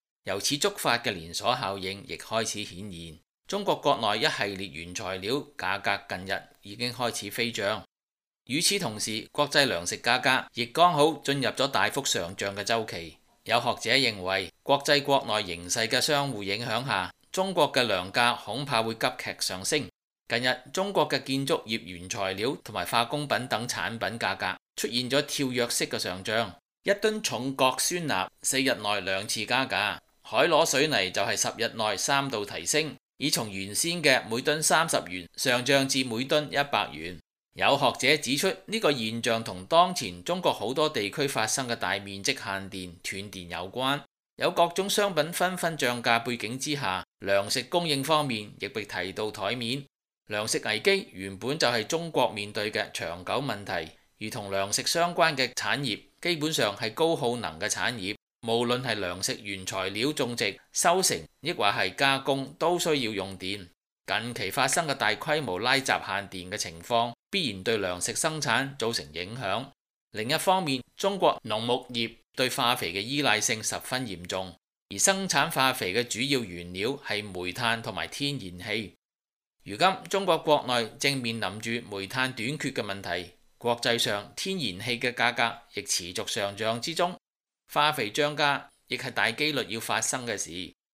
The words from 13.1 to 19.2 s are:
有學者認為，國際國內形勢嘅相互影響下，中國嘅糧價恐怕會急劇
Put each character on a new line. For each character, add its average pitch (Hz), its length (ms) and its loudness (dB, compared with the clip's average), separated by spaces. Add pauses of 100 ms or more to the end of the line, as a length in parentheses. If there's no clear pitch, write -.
有 113 140 4
學 120 100 2 (120)
者 117 160 2
認 113 240 2
為， 92 320 -2 (100)
國 139 220 4
際 143 180 6
國 139 240 4
內 107 200 2
形 87 220 -8
勢 113 200 0
嘅 127 120 2
相 143 300 2
互 104 120 -4
影 101 220 -2
響 120 220 -2
下， 95 240 0 (220)
中 185 220 0
國 147 180 4
嘅 127 140 4
糧 95 260 0
價 120 240 4
恐 127 300 -6
怕 117 160 2
會 113 120 -2
急 131 120 -2 (120)
劇 - 220 -8